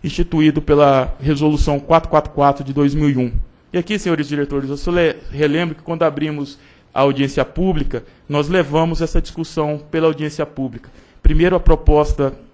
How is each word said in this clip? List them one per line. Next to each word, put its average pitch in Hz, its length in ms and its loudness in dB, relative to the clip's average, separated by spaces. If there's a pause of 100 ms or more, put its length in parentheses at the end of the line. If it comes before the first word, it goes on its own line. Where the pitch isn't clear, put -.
instituído 156 580 0
pela 139 600 4
Resolução 147 580 0
quatro 160 300 0
quatro 151 240 0
quatro 143 320 0
de 135 80 -8
dois 143 200 2
mil 143 160 2
e 135 60 0
um. 123 160 -2 (400)
E 170 60 -2
aqui, 208 200 -4
senhores 160 300 -2
diretores, 143 420 -4
eu 143 60 -6
só 170 160 -6
le-, 170 240 0 (160)
relembro 151 420 0
que - 100 -16
quando 165 200 -4
abrimos 147 560 -4 (340)
a 131 60 -2
audiência 135 460 0
pública, 156 580 -2 (240)
nós 147 220 -2
levamos 165 520 0
essa 165 200 0
discussão 151 580 -6 (100)
pela 160 180 0
audiência 151 380 -4
pública. 131 440 -10 (320)
Primeiro, 175 340 4
a 170 60 2
proposta 147 720 4 (200)